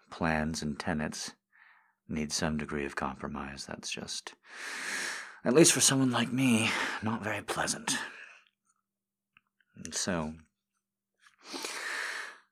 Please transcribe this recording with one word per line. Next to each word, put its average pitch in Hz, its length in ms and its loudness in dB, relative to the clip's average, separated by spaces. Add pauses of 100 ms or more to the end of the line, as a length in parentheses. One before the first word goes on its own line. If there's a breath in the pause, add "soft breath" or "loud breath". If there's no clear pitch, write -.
(100)
plans 78 520 0
and 73 160 -4
tenets 78 540 -4 (760 soft breath)
need 76 240 -4
some 78 240 0
degree 73 300 -4
of 71 100 -10
compromise, 69 720 -6
that's - 240 -10
just, - 440 -8 (1080 loud breath)
at 117 80 4
least 156 200 10
for 123 80 2
someone 135 300 6
like 117 220 2
me, 117 380 6 (320 loud breath)
not 110 200 -2
very 104 200 -4
pleasant. - 560 -2 (1800 loud breath)
And - 180 -10
so, 80 380 0 (2250 loud breath)